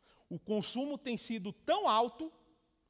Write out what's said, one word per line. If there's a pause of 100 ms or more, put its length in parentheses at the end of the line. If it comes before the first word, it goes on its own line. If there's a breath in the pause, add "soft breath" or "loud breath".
(300 soft breath)
O
consumo
tem
sido
tão
alto (580)